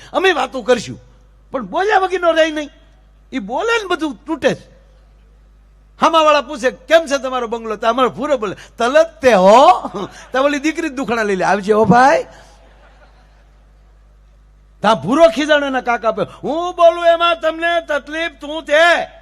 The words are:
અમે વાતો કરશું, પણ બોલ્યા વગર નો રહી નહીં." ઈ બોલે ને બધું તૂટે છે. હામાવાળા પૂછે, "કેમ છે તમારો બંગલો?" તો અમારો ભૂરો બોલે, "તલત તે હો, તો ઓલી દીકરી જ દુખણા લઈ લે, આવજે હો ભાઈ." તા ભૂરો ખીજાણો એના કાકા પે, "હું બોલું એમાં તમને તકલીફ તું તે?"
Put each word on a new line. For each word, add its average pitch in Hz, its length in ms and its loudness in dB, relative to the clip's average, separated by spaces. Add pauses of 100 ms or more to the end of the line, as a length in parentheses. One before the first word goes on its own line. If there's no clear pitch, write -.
(140)
અમે 370 180 2
વાતો 262 300 -4
કરશું, 196 380 -2 (520)
પણ 247 140 -8
બોલ્યા 381 340 -2
વગર 370 200 -2
નો 339 120 0
રહી 320 200 0
નહીં." 302 180 -8 (640)
ઈ 262 60 -6
બોલે 370 440 -4
ને 381 40 -12
બધું 302 280 -6 (100)
તૂટે 285 300 -2
છે. - 160 -20 (1300)
હામાવાળા 302 400 2
પૂછે, 247 300 -6
"કેમ 330 340 0
છે 277 120 -2
તમારો 254 300 -6
બંગલો?" 226 280 -8
તો 226 120 -4
અમારો 233 220 0
ભૂરો 262 280 -2
બોલે, 202 180 -6 (220)
"તલત 294 440 0
તે 247 120 4
હો, 247 540 6 (440)
તો 262 120 0
ઓલી 285 160 0
દીકરી 311 300 -4
જ 262 40 -10
દુખણા 233 300 -4
લઈ 202 120 -2
લે, 175 100 -2
આવજે 196 280 0
હો 214 120 2
ભાઈ." 262 400 4 (2500)
તા 208 140 2
ભૂરો 311 340 2
ખીજાણો 294 380 0
એના 262 140 -4
કાકા 233 300 -2
પે, 190 120 -6
"હું 339 520 -8
બોલું 339 300 4
એમાં 339 340 2
તમને 330 420 -2
તકલીફ 311 500 -6 (100)
તું 302 220 -10
તે?" 302 420 2 (160)